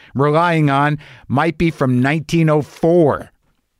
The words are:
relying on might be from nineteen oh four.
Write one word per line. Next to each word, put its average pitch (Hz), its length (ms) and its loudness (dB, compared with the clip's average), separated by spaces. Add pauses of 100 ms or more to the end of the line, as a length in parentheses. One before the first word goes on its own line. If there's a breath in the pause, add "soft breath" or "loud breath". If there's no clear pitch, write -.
(140 loud breath)
relying 151 560 0
on 147 280 0 (280 loud breath)
might 147 320 -2
be 165 140 0
from 127 260 -2
nineteen 156 500 0
oh 151 140 0
four. 165 720 0 (480)